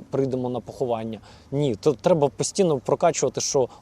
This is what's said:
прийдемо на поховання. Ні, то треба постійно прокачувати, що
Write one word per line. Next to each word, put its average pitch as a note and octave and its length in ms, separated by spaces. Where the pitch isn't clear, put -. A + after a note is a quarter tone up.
прийдемо C3 380
на B2 100
поховання. A2+ 600
Ні, C#3 240
то D3+ 180
треба D3+ 340
постійно E3 500
прокачувати, C#3+ 640
що C3 280